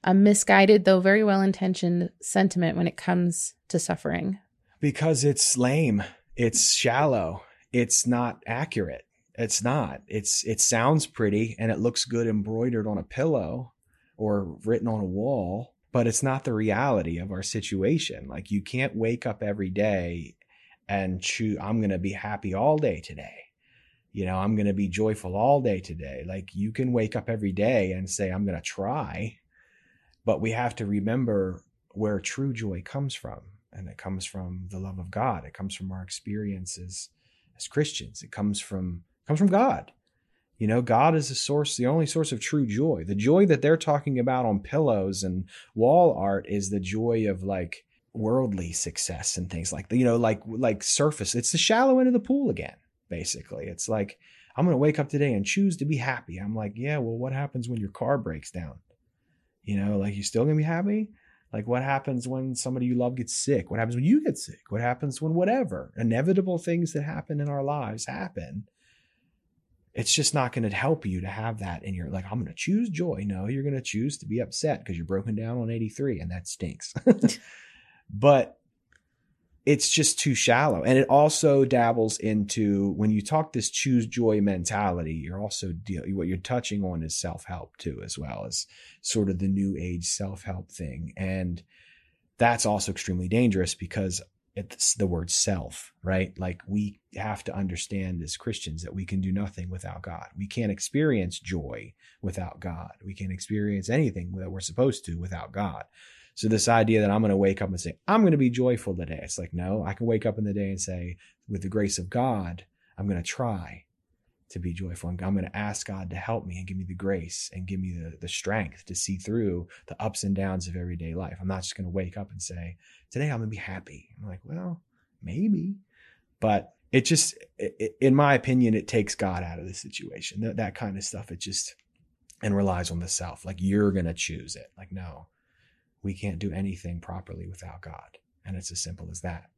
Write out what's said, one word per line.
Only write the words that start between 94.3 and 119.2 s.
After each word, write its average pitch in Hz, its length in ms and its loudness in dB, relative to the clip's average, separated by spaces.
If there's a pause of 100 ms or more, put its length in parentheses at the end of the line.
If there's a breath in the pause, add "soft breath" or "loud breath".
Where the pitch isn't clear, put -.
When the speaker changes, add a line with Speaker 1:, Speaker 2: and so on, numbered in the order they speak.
Speaker 2:
it's - 400 -2
the 101 120 0
word 85 240 -2
self, - 720 -2
right? 92 360 -2
Like, 92 300 -6
we 101 320 -2 (160)
have 101 280 -6
to - 120 -8
understand 90 640 -4
as 78 140 -8
Christians 82 460 -8
that - 120 -12
we 95 120 -6
can 95 160 -2
do 95 100 0
nothing 95 380 -4
without 90 320 -10
God. 85 240 -12 (100)
We 101 100 -6
can't 107 240 -2
experience 110 720 0
joy 67 540 -8 (260 soft breath)
without 90 400 -6
God. 82 320 -8 (120)
We 98 100 -12
can't 92 180 -6
experience 104 560 -2
anything 101 480 0
that 92 160 -8
we're 95 80 -8
supposed 120 460 0
to 85 120 -6
without 90 340 -8
God. 90 320 -6 (520 soft breath)
So 110 120 -2
this 110 180 4
idea 113 340 6
that 101 120 4
I'm 107 100 4
gonna 101 140 4
wake 98 260 2
up 95 60 -2
and 90 120 -4
say, 82 160 -8 (120)
"I'm 214 160 6
gonna 165 120 6
be 127 140 4
joyful 120 460 0
today." 85 260 -8
It's - 160 -10
like, 87 160 -10
no, 92 300 -2
I 95 80 -4
can 117 140 -4
wake 113 200 0
up 107 100 0
in 110 60 -4
the 104 100 -2
day 98 180 -2
and 92 100 -6
say, 87 360 -6 (320 soft breath)
"With 98 140 -6
the 95 60 -6
grace 101 280 0
of 90 140 -6
God, 104 540 -2 (340)
I'm 101 80 -4
gonna 90 160 0
try 87 640 -6 (640)
to - 100 -12
be 87 140 -4
joyful. 87 380 -8
And 90 120 -6
I'm 98 140 0
gonna 90 180 -2
ask 104 320 -4
God 95 240 -8
to 90 60 -8
help 113 280 -4
me 90 140 -8
and 92 80 -10
give 95 100 -8
me 92 60 -4
the 90 120 -8
grace 90 580 -4
and 92 160 -10
give 95 100 -4
me 92 140 -4
the, 82 280 -10
the 85 60 -10
strength 98 600 -4
to 90 100 -10
see 95 200 -4
through 95 520 -2 (180 soft breath)